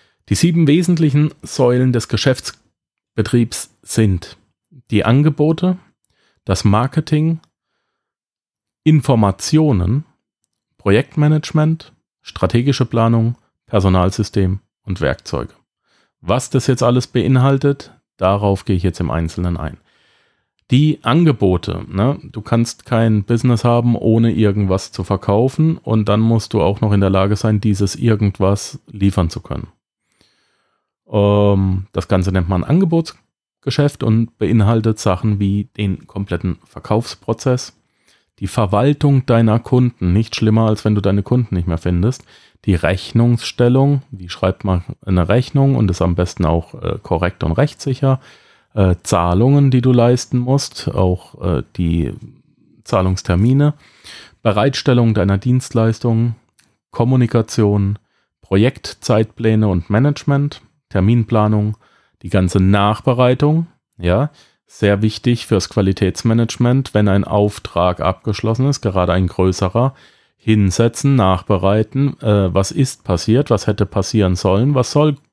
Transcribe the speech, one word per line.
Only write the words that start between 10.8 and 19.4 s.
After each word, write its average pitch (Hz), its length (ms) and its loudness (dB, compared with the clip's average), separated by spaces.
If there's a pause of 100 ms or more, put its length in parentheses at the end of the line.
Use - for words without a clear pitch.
strategische 120 640 -2
Planung, 117 500 0 (300)
Personalsystem 95 920 0 (240)
und 92 180 -8
Werkzeuge. 67 540 -4 (680)
Was 113 300 -4
das 135 160 0
jetzt 127 160 0
alles 120 240 2
beinhaltet, 135 840 0 (240)
darauf 98 480 0
gehe 101 100 0
ich 87 80 0
jetzt 92 160 -2
im 76 140 -4
Einzelnen 82 440 -4